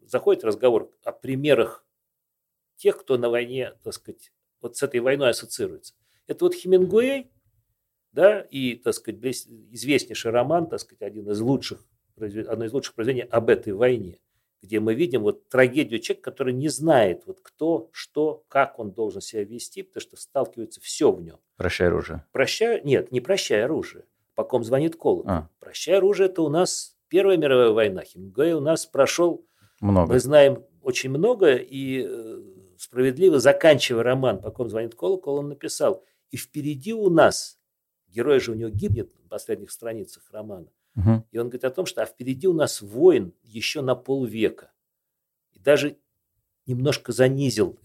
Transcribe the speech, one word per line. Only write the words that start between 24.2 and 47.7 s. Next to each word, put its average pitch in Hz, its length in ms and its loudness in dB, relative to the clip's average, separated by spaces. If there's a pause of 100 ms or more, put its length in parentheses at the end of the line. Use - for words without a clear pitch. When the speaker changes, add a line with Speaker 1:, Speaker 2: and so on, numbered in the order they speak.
Speaker 1:
«По 110 100 -4
ком 120 200 -2
звонит 139 320 0
колокол». 101 340 0
Speaker 2:
А. 80 180 -2 (120)
Speaker 1:
«Прощай - 360 -2
оружие» — 190 340 2
это 180 120 -4
у 156 80 0
нас - 460 -2 (120)
Первая 190 280 4
мировая 131 360 6
война. 104 320 0
Хемингуэй 95 500 -4
у 156 60 -2
нас 156 260 -2
прошёл, 165 580 0 (380)
Speaker 2:
Много. 98 320 4
Speaker 1:
мы 127 40 6
знаем 139 460 6 (160)
очень 131 300 -4
много, 175 460 4
и, 131 520 -6
э, 110 320 -12 (380)
справедливо, 135 600 2
заканчивая 135 640 6
роман 123 380 0
«По 107 100 -12
ком 117 200 -6
звонит 113 240 -6
колокол», 175 420 -4
он 143 140 -6
написал: 143 540 -4 (260)
«И - 80 -10
впереди 147 560 -8
у 208 160 2
нас», 147 480 4 (500)
герой 123 320 2
же 120 120 -6
у - 20 -4
него 113 160 -8
гибнет 107 420 -4 (100)
на - 60 -20
последних 104 440 -10
страницах 113 500 -14 (100)
романа, 107 360 -16 (260)
Speaker 2:
Мгм. 110 380 2
Speaker 1:
и - 60 -8
он 117 120 -4
говорит 127 140 -14
о 131 60 -2
том, 131 140 -6
что - 180 -8
«а 107 40 -4
впереди 131 420 -4
у 180 60 4
нас 147 260 -2
войн 110 600 4
ещё 113 400 -8
на 127 120 0
полвека». 117 760 -4 (800)
И - 60 -20
даже 143 400 0 (680)
немножко 127 460 -4
занизил 127 720 0